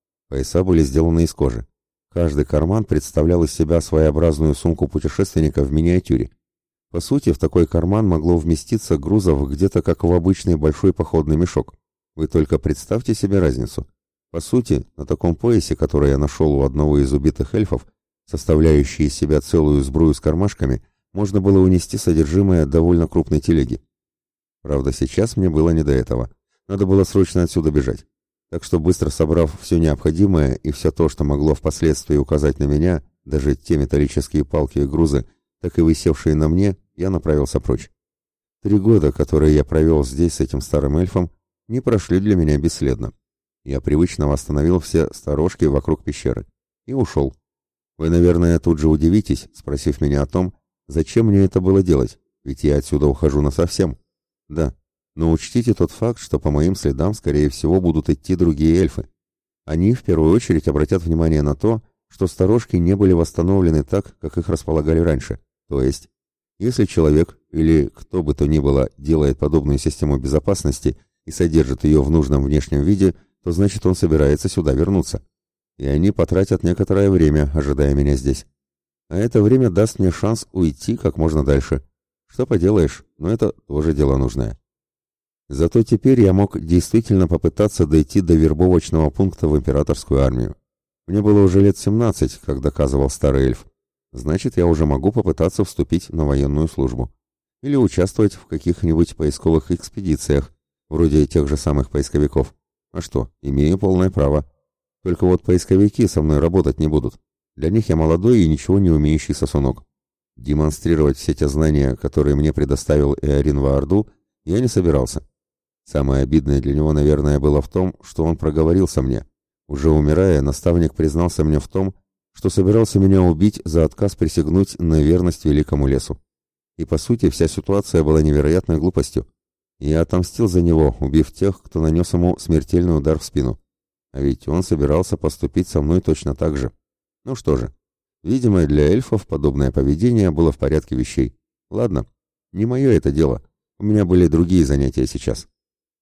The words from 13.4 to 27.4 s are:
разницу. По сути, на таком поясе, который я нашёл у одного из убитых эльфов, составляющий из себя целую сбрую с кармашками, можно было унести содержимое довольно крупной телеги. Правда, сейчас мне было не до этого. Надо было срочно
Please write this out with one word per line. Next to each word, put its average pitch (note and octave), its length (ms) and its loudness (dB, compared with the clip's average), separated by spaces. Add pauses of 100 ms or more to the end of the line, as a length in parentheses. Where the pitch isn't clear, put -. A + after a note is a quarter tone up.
разницу. B1+ 460 -2 (480)
По E2 60 -8
сути, A#2 440 -2 (120)
на C#2 100 -12
таком E2+ 300 -2
поясе, A2+ 400 0
который C#2+ 340 0
я C#2 80 2
нашёл D2 360 0
у C#2 100 2
одного D2 340 0
из C2+ 140 0
убитых C#2+ 420 -2
эльфов, G#2+ 320 -4 (400)
составляющий D2+ 800 2
из C#2+ 100 -2
себя D2+ 260 0
целую D2 400 2
сбрую D2 320 2
с C#2 60 -6
кармашками, D#2 640 -2 (300)
можно G2 280 -2
было G2 200 4
унести F#2 380 2
содержимое E2 680 2
довольно E2 400 2
крупной D#2 320 0
телеги. C2 420 0 (800)
Правда, C#2 320 -2
сейчас - 440 -4
мне F#2 120 0
было D#2+ 220 2
не D#2+ 140 0
до D2 80 0
этого. A#1+ 420 -4 (320)
Надо G2 180 -4
было F#2+ 200 4
срочно F2+ 400 0